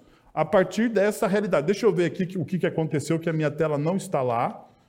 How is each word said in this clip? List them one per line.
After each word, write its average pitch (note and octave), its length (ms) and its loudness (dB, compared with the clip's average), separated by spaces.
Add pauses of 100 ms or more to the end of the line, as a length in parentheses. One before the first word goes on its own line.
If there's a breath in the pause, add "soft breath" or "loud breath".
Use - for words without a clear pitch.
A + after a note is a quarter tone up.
(320 soft breath)
a D#3 120 0
partir G#3 440 2
dessa G#3 380 2
realidade. G3 400 0
Deixa - 180 0
eu G#3 80 6
ver F3 120 2
aqui F3 220 -2
que, F3+ 120 -6
o D3+ 60 -2
que, F3+ 140 -4
que F3+ 80 0
aconteceu, D#3+ 520 -2
que E3 100 -6
a E3 40 0
minha D#3 180 0
tela D3+ 260 0
não D#3+ 200 0
está D3+ 260 -2
lá. B2+ 440 -2 (220 soft breath)